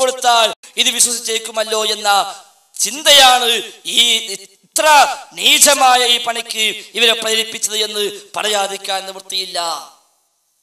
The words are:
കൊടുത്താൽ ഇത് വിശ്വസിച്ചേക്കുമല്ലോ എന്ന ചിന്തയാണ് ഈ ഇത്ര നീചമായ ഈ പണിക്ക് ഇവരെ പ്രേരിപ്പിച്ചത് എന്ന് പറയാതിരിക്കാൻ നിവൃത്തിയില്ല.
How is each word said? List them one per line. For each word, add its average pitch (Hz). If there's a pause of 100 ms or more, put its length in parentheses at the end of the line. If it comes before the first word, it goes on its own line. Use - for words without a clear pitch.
കൊടുത്താൽ 240 (340)
ഇത് 247
വിശ്വസിച്ചേക്കുമല്ലോ 220 (120)
എന്ന 208 (760)
ചിന്തയാണ് 254 (480)
ഈ - (360)
ഇത്ര - (520)
നീചമായ 262 (140)
ഈ -
പണിക്ക് 226 (340)
ഇവരെ 226
പ്രേരിപ്പിച്ചത് 220
എന്ന് 208 (320)
പറയാതിരിക്കാൻ 196
നിവൃത്തിയില്ല. 190 (1040)